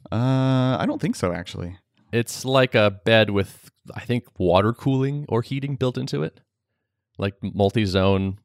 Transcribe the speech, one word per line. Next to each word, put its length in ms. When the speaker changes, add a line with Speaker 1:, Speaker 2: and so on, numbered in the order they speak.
Speaker 1:
Uh, 720
I 60
don't 140
think 140
so, 160
actually. 460
Speaker 2:
It's 320
like 320
a 160
bed 240
with, 420
I 60
think, 240
water 340
cooling 560
or 140
heating 340
built 220
into 240
it. 180
Like, 240
multi-zone 1040